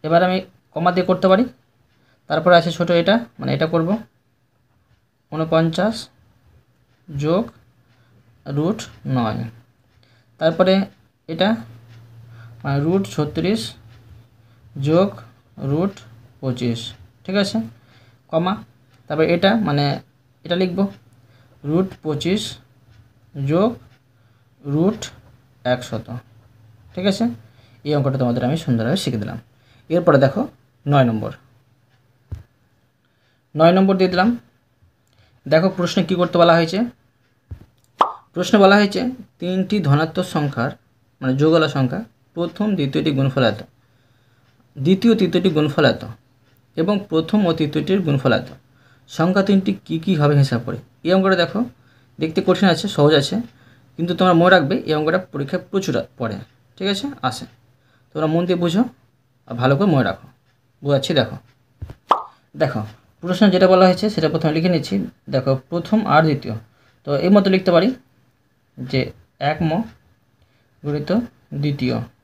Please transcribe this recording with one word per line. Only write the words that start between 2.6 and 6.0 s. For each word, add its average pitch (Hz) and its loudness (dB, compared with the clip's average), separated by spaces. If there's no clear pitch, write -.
ছোট 170 -2
এটা, 190 2
মানে 131 -4
এটা 156 -2
করব 165 0
ঊনপঞ্চাশ 165 0